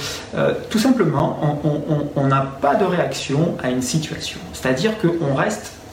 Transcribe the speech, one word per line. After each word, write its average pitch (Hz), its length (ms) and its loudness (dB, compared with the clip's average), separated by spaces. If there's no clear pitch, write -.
tout 220 80 2
simplement, 196 640 4
on, 151 260 0
on, 147 200 0
on, 147 180 0
on 135 40 4
n'a 135 140 4
pas 139 320 0
de 208 120 4
réaction 165 760 0
à 127 80 -2
une 127 140 0
situation. - 560 -4
C'est-à-dire 156 440 0
qu'on 165 380 0
reste 202 380 -2